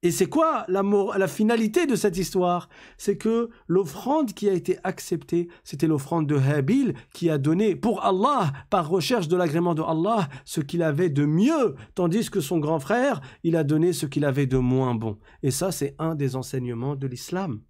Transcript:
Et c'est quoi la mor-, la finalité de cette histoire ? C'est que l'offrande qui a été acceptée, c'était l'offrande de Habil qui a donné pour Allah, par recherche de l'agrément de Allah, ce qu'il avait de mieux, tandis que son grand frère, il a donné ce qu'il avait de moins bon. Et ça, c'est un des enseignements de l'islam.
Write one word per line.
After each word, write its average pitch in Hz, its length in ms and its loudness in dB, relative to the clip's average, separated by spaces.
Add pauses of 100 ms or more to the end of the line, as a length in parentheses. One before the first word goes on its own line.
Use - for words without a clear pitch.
Et 175 60 4
c'est 165 160 2
quoi 311 400 2
la 190 160 0
mor-, 202 340 2
la 190 120 2
finalité 226 580 2
de 269 80 2
cette 196 220 0
histoire ? 180 520 -2 (300)
C'est - 180 -2
que 226 340 0 (180)
l'offrande 202 640 0
qui 202 160 -2
a 196 40 2
été 180 300 -2
acceptée, 175 680 -4 (140)
c'était 156 240 -4
l'offrande 156 400 0
de 143 80 0
Habil 147 600 2 (200)
qui 170 160 0
a 151 80 0
donné 165 380 2
pour 196 280 -2
Allah, 196 480 2 (160)
par 170 200 0
recherche 185 400 0
de 175 80 2
l'agrément 170 400 0
de 156 60 -2
Allah, 165 460 0 (160)
ce - 160 -6
qu'il 170 220 -2
avait 160 260 2
de 143 160 2
mieux, 196 520 2 (180)
tandis 180 360 0
que 196 100 -2
son 170 180 -2
grand 151 220 0
frère, 233 400 0 (240)
il 165 100 2
a 165 80 2
donné 156 300 2
ce 160 140 -4
qu'il 143 180 -2
avait 139 220 0
de 127 120 2
moins 127 380 2
bon. 110 240 -6 (240)
Et 131 80 2
ça, 180 180 -2
c'est - 300 -6
un 160 160 -2
des 135 180 -2
enseignements 127 640 -6
de 135 100 -8
l'islam. 131 640 -6